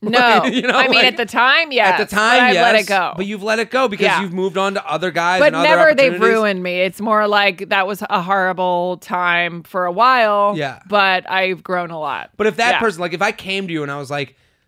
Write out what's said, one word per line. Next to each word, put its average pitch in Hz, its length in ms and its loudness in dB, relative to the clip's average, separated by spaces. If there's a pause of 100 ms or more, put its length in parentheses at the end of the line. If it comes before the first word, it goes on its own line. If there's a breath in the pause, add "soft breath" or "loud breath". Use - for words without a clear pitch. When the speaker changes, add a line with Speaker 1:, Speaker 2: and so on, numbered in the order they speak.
Speaker 1:
No. 226 400 4
Speaker 2:
You 254 200 -2
know, 240 140 0
Speaker 1:
I 262 120 2
mean, 262 80 2
Speaker 2:
like, - 80 4
Speaker 1:
at 240 100 0
the 240 100 -4
time, 277 460 0
yes. 202 260 2
Speaker 2:
at 202 120 -2
the - 40 -8
time, 220 260 2
Speaker 1:
But 247 40 4
I've 226 120 4
Speaker 2:
yes. 175 180 2
Speaker 1:
let - 20 4
it 208 120 0
go. 185 280 -2
Speaker 2:
But 190 100 -6
you've 202 160 -8
let 220 180 -2
it 220 120 -6
go 262 160 0
because 202 200 -4
Speaker 1:
Yeah. 185 140 2
Speaker 2:
you've 185 120 -6
moved 185 240 -4
on 196 160 -2
to 196 120 -6
other 160 260 -4
guys 170 280 0
Speaker 1:
But 294 80 6
Speaker 2:
and - 80 0
other 175 140 0
Speaker 1:
never 320 260 4
they've 262 160 4
Speaker 2:
opportunities. 226 240 2
Speaker 1:
ruined 208 260 0
me. 180 200 -2
It's 185 180 -2
more 214 260 2
like 202 440 0
that 196 180 0
was 202 220 -8
a 196 120 0
horrible 180 760 -2
time 175 680 -2
for 180 220 -4
a 175 80 -4
while. 208 640 2
Speaker 2:
Yeah. 139 220 -6 (100)
Speaker 1:
But 190 420 2
I've 185 320 -2
grown 175 260 -4
a 165 80 -10
lot. 139 380 -8
Speaker 2:
But 214 120 0
if 214 100 -2
that 233 160 0
Speaker 1:
Yeah. 240 60 2
Speaker 2:
person, 214 200 -2
like, 175 140 -6
if 170 80 -4
I 208 100 0
came 196 360 -8
to 170 60 -8
you 156 80 -4
and 143 80 -8
I 143 80 -8
was 139 140 -12
like, 143 240 -8 (320)